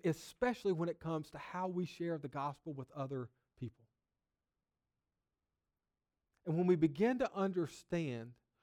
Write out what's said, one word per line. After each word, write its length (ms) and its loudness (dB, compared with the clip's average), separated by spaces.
especially 680 0
when 160 0
it 100 -4
comes 320 -4
to 80 -14
how 280 -4
we 200 0
share 320 -4
the 80 -8
gospel 440 -6
with 140 -8
other 340 -4
people. 240 -10
And 100 2
when 120 4
we 80 8
begin 420 4
to 180 2
understand 1000 -2